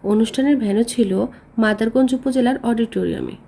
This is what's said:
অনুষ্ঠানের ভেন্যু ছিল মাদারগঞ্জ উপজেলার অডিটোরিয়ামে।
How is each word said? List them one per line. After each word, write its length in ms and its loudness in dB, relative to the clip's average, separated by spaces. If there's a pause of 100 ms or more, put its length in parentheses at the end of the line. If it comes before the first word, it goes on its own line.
অনুষ্ঠানের 600 2
ভেন্যু 300 2
ছিল 200 0 (460)
মাদারগঞ্জ 600 2
উপজেলার 380 0 (140)
অডিটোরিয়ামে। 640 -2 (140)